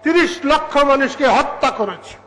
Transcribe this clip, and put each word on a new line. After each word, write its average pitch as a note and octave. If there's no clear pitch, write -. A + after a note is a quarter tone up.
তিরিশ E4
লক্ষ -
মানুষকে C#4
হত্যা B3
করেছে। G3